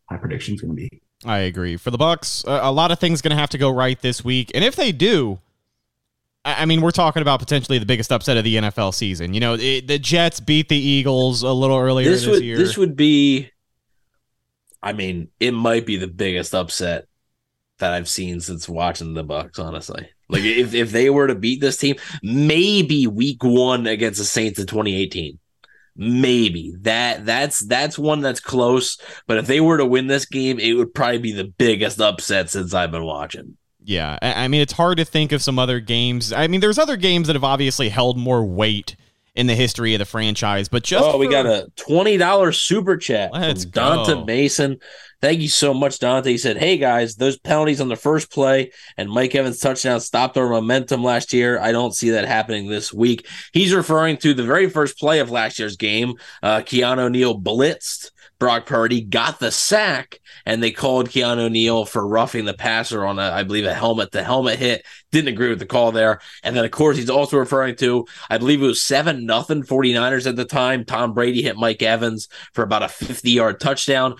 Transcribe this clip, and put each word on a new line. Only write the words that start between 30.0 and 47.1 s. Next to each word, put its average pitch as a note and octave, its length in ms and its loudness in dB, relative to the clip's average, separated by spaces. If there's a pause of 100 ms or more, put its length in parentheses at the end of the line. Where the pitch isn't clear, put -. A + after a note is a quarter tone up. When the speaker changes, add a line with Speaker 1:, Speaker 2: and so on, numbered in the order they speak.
Speaker 3:
this C3+ 180 0
game, C3 320 -2
it A2+ 180 2
would A#2 180 0
probably A#2+ 240 0
be A#2 160 -6
the G2 100 -6
biggest G2+ 560 0
upset G2+ 500 0
since F#2 240 -6
I've F2 180 0
been E2 120 -6
watching. D2 540 -10 (260)
Speaker 2:
Yeah, D#2 380 -4
I, B2 240 -2
I - 20 -2
mean, D3 140 2
it's C#3 120 0
hard F3 260 0
to D#3+ 60 0
think D3+ 280 -2
of C#3 80 0
some C3 180 0
other B2+ 220 0
games. A#2 500 -2
I D#3 160 0
mean, F3+ 140 0
there's G#3 180 2
other D4+ 160 0
games F3 320 2
that D#3 80 2
have C3+ 80 -4
obviously C3+ 460 0
held B2 280 0
more B2 280 0
weight G#2 500 -2 (400)
in B2 120 2
the A2+ 80 2
history A#2 380 0
of G#2 60 2
the G2+ 60 -4
franchise, G#2 640 -2
but A#2+ 140 -2
just G#3+ 220 2
Speaker 3:
Oh, D3+ 120 4
we C#3 100 4
Speaker 2:
for B2+ 40 2
Speaker 3:
got C3+ 140 4
a G#2 300 0
twenty F#3+ 420 2
dollar F3+ 340 4
super F#3+ 460 0
chat G#2 340 -2
Speaker 2:
Let's D3 320 -2
Speaker 3:
from F2 80 -14
Dante D3+ 420 2
Speaker 2:
go. A#2 120 -6
Speaker 3:
Mason. C3+ 520 0 (440)
Thank D#3+ 200 2
you D3 80 -2
so C#3+ 240 2
much, C3+ 260 0
Dante. C3 320 2
He A#2+ 60 2
said, A2+ 200 -2
"Hey, F3+ 200 2
guys, A#2+ 380 0